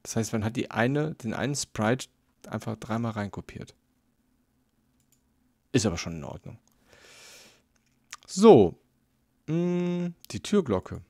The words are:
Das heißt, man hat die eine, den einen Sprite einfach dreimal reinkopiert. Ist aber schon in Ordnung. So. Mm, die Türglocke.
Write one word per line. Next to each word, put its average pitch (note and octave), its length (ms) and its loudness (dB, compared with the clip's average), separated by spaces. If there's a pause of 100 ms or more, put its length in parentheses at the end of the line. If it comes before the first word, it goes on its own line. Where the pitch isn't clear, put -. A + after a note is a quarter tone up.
Das - 140 -12
heißt, A2+ 180 -4
man A2 100 -2
hat A2+ 120 -4
die - 160 -6
eine, C#3 440 -2
den A2+ 200 -8
einen C#3 200 -4
Sprite A#2+ 520 -4 (400)
einfach A2 300 -8
dreimal A2+ 340 -6
reinkopiert. - 640 -12 (2000)
Ist A2+ 140 2
aber E2+ 120 0
schon E2 180 -10
in D2+ 80 -12
Ordnung. C2 340 -14 (1700)
So. F3 540 8 (680)
Mm, F3 600 -2 (240)
die G2+ 80 -8
Türglocke. F#2+ 680 -2